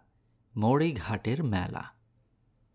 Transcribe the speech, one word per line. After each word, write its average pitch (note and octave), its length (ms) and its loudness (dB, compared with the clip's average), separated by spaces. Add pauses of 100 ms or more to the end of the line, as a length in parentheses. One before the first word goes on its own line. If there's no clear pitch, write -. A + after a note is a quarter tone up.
(580)
মরিঘাটের B2 840 0
মেলা। F#2+ 500 -2 (800)